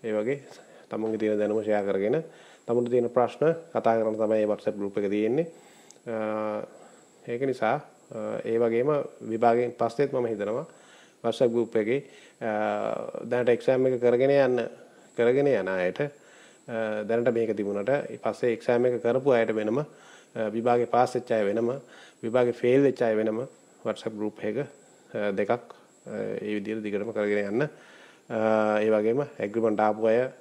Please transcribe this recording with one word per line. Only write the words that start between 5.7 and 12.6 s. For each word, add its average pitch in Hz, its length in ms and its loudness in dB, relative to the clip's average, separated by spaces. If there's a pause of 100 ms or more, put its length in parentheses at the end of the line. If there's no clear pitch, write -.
අ, 107 560 -6 (680)
ඒක 120 140 -4
නිසා, 123 320 0
අ, - 440 -12 (260)
ඒ 117 140 0
වගේම 117 320 2 (400)
විභාගයෙන් 117 480 2
පස්සෙත් 135 340 0
මම 123 140 -2
හිතනවා 110 400 -4 (580)
WhatsApp 117 260 2
ගෲප් 117 260 0
එකේ, 117 260 0 (400)
අ, 113 80 -4 (800)